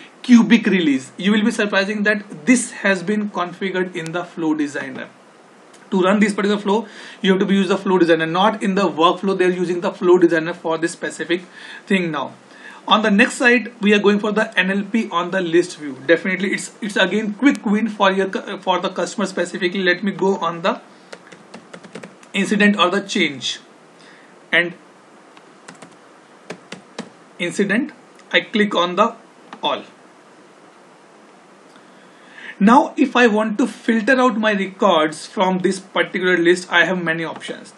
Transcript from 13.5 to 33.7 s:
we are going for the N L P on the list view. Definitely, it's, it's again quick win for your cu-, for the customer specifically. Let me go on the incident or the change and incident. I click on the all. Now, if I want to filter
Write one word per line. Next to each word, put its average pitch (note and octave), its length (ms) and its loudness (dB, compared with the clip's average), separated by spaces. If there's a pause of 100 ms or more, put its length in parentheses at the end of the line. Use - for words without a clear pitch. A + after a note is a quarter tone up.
we G#3 120 4
are G3+ 60 4
going G3+ 200 2
for G#3 140 -2
the G#3 260 -2
N F#3 100 0
L G3 140 -2
P A3 280 -4
on F3 200 -4
the F#3+ 100 -2
list E3+ 360 0
view. D3 280 -12
Definitely, F3+ 480 0
it's, - 180 -8 (100)
it's G#3 160 -6
again G#3 360 0
quick - 320 0
win G#3+ 220 0
for G3 240 0
your F#3+ 160 0
cu-, F#3+ 320 -8
for F3+ 200 0
the F#3 100 -4
customer F#3 360 -4
specifically. F3+ 560 -4
Let F3+ 220 0
me G3 80 -2
go F#3+ 240 0
on E3+ 260 -6
the A3 200 -2 (1500)
incident G3+ 460 2
or F3 140 4
the - 80 0
change C#3+ 600 -4 (920)
and E3+ 220 0 (2750)
incident. F#3+ 540 -2 (380)
I F3+ 100 2
click G#3 340 0
on F3 220 0
the G#3+ 180 2 (480)
all. G#2 200 -4 (2750)
Now, A#3 380 4
if - 180 0
I B3 100 6
want G#3+ 320 0
to C4 100 0
filter A3+ 520 0